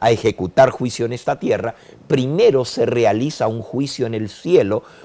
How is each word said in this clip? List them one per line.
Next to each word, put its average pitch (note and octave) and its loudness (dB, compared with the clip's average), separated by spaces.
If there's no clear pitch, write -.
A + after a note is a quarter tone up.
a A2+ 2
ejecutar A#2 2
juicio A#2+ -4
en A#2 -6
esta C3+ -4
tierra. A2+ -2
Primero C#3 2
se A#2+ -4
realiza A#2+ 0
un A2 -4
juicio C3 -6
en A2+ -4
el G#2+ -6
cielo A2 0